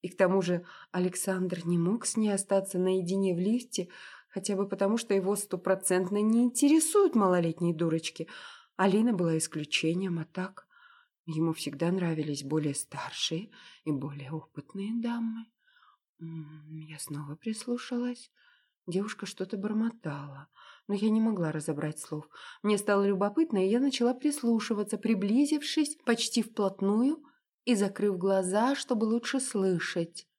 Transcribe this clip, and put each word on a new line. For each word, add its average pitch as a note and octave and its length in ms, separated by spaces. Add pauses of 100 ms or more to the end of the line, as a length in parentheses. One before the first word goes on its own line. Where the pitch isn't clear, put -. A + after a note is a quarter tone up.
И F3 60
к - 80
тому F#3 260
же F3 220 (280)
Александр F3+ 720
не F3 120
мог F#3+ 260
с - 120
ней G#3+ 140
остаться G3 480
наедине F#3 560
в E3+ 40
лифте, G3+ 500 (400)
хотя F#3+ 280
бы G3 120
потому, G3 300
что G#3+ 160
его G3 220
стопроцентно F#3 840
не A3+ 240
интересуют D#4 720
малолетние F3 600
дурочки. D#3+ 540 (480)
Алина G#3 360
была E3+ 260
исключением, E3 800
а D#3 60
так F#3+ 420 (600)
ему D#3+ 260
всегда D#3+ 380
нравились D#3 540
более D3 300
старшие - 760 (340)
и D#3 60
более C#3+ 400
опытные G3 720
дамы. A3+ 460 (760)
М, D#3 680
я D#3 100
снова D3 380
прислушалась. A#3+ 960 (560)
Девушка G3 400
что-то F#3+ 320
бормотала, D#3+ 920 (380)
но G3+ 80
я G#3 160
не A3 100
могла F#3+ 320
разобрать D3+ 460
слов. D3+ 280 (360)
Мне G#3 160
стало G3+ 280
любопытно, G3+ 520
и F#3 100
я A#3 120
начала C4 340
прислушиваться, A3+ 840
приблизившись C#4 1000 (100)
почти A#3 360
вплотную G#3 800 (440)
и B3 80
закрыв G3 420
глаза, F#3+ 580
чтобы A3+ 300
лучше A#3 360
слышать. F3+ 840 (120)